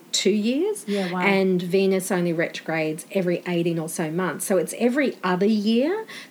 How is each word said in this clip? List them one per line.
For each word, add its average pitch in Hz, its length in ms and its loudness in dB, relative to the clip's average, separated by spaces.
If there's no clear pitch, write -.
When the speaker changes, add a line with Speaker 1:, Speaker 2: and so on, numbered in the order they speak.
Speaker 1:
two - 200 2
years, 392 360 -2
Speaker 2:
Yeah, 196 240 -2
wow. 180 80 -2
Speaker 1:
and 190 420 4
Venus 190 500 2
only 175 220 2
retrogrades 160 800 -4
every 175 360 0
eighteen 170 300 0
or 160 120 -4
so 160 200 -4
months. 175 360 -2
So 190 120 2
it's 175 220 -2
every 247 440 2
other 185 220 0
year 330 340 0